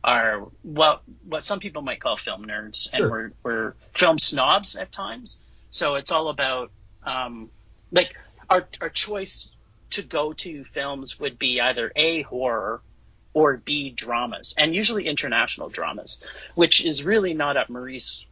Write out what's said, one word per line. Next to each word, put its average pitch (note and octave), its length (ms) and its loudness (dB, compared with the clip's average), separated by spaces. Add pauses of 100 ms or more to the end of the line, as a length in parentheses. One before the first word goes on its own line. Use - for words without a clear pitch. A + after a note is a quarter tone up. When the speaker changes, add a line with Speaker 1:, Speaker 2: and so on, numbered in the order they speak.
Speaker 1:
are A2+ 360 4 (240)
what, D#3 400 4 (220)
what D3+ 200 -6
some G3 160 -2
people D#3 220 -10
might B2+ 180 -8
call A#2 160 -2
film G2+ 300 -10
nerds, G#2+ 460 -4
and C3 80 -2
Speaker 2:
Sure. B2+ 100 4
Speaker 1:
we're, A2+ 200 -6 (120)
we're A2+ 320 -2 (180)
film E3 260 6
snobs D#3 560 2
at F#3 160 -10
times. A3 480 -10 (320)
So C#3+ 260 0
it's C#3 140 -4
all D#3+ 200 2
about, C3 400 -2 (340)
um, A#2+ 460 -6 (420)
like, F3 240 4 (320)
our, F#3 180 4 (140)
our E3 80 -6
choice - 640 -6 (400)
to G3+ 120 -4
go D3+ 300 -2
to D3+ 400 -10
films C#3 480 -6
would C#3 180 -6
be B2 220 2
either A#2+ 340 2
A, D#3+ 280 2
horror, A#2 580 -2 (540)
or D3 240 6
B, C#3+ 320 -4
dramas, A#2+ 680 -4
and D#3+ 180 4
usually G#3+ 320 0
international A#2+ 600 0
dramas, - 480 -6 (380)
which E3 320 6
is C#3+ 180 -2
really F#3+ 300 2
not C#3+ 240 0
up A#2 100 0
Murray's B2 640 -10